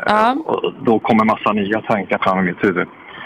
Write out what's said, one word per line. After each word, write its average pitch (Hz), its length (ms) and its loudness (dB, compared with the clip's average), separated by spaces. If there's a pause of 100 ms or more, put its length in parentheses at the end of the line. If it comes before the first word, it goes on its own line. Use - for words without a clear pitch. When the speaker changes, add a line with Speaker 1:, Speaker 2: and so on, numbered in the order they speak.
Speaker 1:
Ja. 214 240 2
Speaker 2:
Eh, 262 80 -2
och - 340 -2 (100)
då 113 160 2
kommer 110 260 2
massa 110 280 0
nya 104 280 0
tankar 101 380 -2
fram 95 200 2
i 95 40 2
mitt 87 220 -2
huvud. 87 240 0 (380)